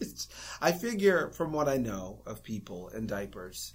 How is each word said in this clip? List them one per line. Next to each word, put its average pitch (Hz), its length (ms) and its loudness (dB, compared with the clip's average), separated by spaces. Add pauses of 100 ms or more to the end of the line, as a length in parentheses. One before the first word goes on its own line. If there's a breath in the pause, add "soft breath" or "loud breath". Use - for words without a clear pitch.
<laughs> - 520 -12
I 165 100 6
figure, 190 600 4
from 156 220 -2
what 151 160 4
I 135 80 4
know 104 480 -2
of 113 180 -8
people 95 460 -8
in 110 180 -6
diapers 98 680 -6